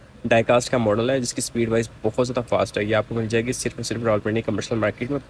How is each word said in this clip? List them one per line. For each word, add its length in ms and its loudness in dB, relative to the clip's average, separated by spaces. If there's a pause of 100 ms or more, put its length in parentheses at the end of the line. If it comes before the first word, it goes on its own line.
(240)
डाइकास्ट 460 4
का 80 2
model 320 2
है 100 2
जिसकी 220 -6
speed 280 0
wise 200 0 (140)
बहुत 220 0
ज़्यादा 200 -4
fast 320 0
है। 80 0
ये 80 0
आपको 200 0
मिल 140 -2
जाएगी 260 0
सिर्फ 240 -6
और 60 -8
सिर्फ 200 -6
रावलपिंडी 380 0
commercial 380 -2
market 300 -2
में 200 -2